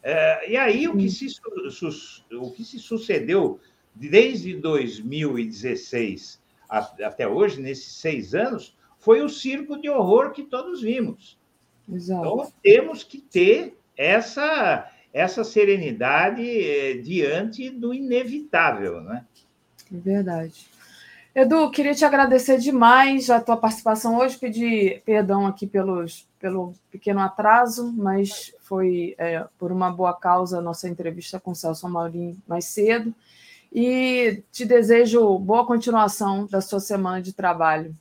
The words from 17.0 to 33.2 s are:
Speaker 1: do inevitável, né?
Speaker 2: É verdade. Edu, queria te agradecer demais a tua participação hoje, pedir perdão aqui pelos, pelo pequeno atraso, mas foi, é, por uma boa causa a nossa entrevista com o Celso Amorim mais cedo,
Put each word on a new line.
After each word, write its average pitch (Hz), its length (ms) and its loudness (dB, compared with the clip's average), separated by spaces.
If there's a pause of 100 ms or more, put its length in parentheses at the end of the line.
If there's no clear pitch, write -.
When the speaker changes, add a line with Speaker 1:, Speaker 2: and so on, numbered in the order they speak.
Speaker 1:
do 240 220 -8
inevitável, 233 1080 -2
né? 113 240 -12 (680)
Speaker 2:
É 180 40 -14
verdade. 175 680 -6 (680)
Edu, 294 360 4
queria 285 240 0
te 294 100 2
agradecer 262 540 4
demais 254 720 6
a 233 100 6
tua 233 160 0
participação 226 640 0
hoje, 254 200 0
pedir 226 640 0
perdão 202 440 2
aqui 196 200 -4
pelos, 185 640 -4 (100)
pelo 185 360 -6 (160)
pequeno 196 300 -2
atraso, 226 720 2
mas 196 680 -2
foi, 180 580 -2
é, 165 260 -4 (140)
por 180 140 -6
uma 180 180 -2
boa 180 240 0
causa 180 440 0
a 170 40 -6
nossa 170 260 -8
entrevista 175 520 -10
com 185 120 -10
o 165 40 -8
Celso 160 300 -6
Amorim 170 600 -8
mais 170 200 -6
cedo, 226 480 0 (580)